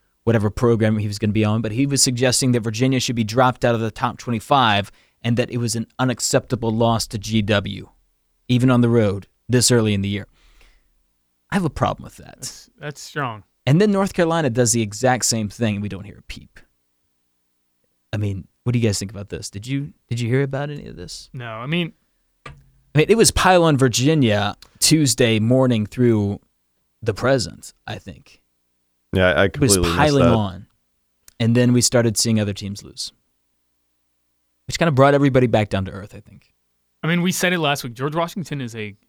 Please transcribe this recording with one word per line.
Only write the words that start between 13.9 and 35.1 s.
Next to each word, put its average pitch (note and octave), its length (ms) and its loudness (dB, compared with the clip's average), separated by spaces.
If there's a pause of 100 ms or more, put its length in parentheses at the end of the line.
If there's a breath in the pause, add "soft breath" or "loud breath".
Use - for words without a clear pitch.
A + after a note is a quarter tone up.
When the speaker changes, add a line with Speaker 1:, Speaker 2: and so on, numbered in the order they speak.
Speaker 1:
North G3 220 -2
Carolina D#3+ 360 0
does A#2 220 2
the A#2 100 0
exact A2 440 0
same A2 220 -2
thing, G#2+ 280 -2
and G#2 60 -6
we G#2 60 -6
don't F#2+ 160 -12
hear G2 140 -20
a - 40 -20
peep. - 360 -20 (1500)
I G#2+ 40 -6
mean, G2+ 320 -6 (160)
what B2 100 -2
do B2 40 2
you A#2 100 2
guys G2+ 100 -2
think G2 120 -8
about G2+ 180 -14
this? F2+ 220 -12
Did G2+ 160 -14
you, C#3 260 -6 (160)
did A#2 120 -6
you A#2 80 -4
hear C3 140 0
about C#3 280 -6
any - 160 -14
of - 100 -16
this? - 360 -16
Speaker 2:
No, B2 220 -12
I A#2 120 -10
mean E3+ 260 -4 (540)
Speaker 1:
I - 520 -6
mean, D#3 100 6
it G#3 80 6
was A3+ 140 4
pile F#3 340 4
on D#3 140 4
Virginia A#2+ 760 2 (240)
Tuesday B2+ 600 2
morning A#2+ 460 2
through G#2+ 540 0 (600)
the G#2+ 140 -4
present, A#2+ 580 -2 (140)
I G2+ 120 -12
think. - 420 -20 (760)
Speaker 3:
Yeah, F#2 160 4
I, D#2+ 120 2
I - 40 4
Speaker 1:
It G2 140 -4
was A#2+ 140 2
Speaker 3:
completely F2 140 0
missed E2+ 100 -2
Speaker 1:
piling D3 260 2
Speaker 3:
that. A#2 100 4
Speaker 1:
on. G2 320 -4 (720)
And A#2 160 2
then B2 160 4
we B2 80 4
started A2+ 380 2
seeing A2+ 200 0
other G2+ 140 -2
teams G2+ 320 -10
lose, - 280 -14 (1500)
which - 120 -10
kinda E3 140 2
brought C3+ 220 6